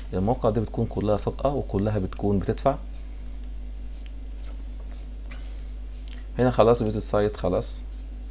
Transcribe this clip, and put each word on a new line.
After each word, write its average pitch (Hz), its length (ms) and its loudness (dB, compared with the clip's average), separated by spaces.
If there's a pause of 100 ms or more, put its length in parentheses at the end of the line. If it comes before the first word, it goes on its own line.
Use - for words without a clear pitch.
(140)
المواقع 104 360 4
دي 107 100 4
بتكون 110 260 0
كلها 101 320 2
صادقة، - 320 0
وكلها 107 500 2
بتكون 98 400 2
بتدفع. 110 360 2 (3750)
هنا 123 120 6
خلاص 117 320 8
visit 107 200 2
سايت، 104 340 2
خلاص - 440 0 (500)